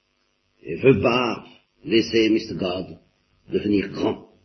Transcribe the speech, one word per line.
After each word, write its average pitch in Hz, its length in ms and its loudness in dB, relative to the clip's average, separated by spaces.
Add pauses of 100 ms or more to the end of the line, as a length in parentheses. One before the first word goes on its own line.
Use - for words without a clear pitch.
(680)
Elle - 120 -8
veut 117 200 6
pas 117 460 0 (380)
laisser 110 440 2
Mister 160 280 -2
God 90 420 -6 (540)
devenir 101 380 0
grand. - 400 -6 (140)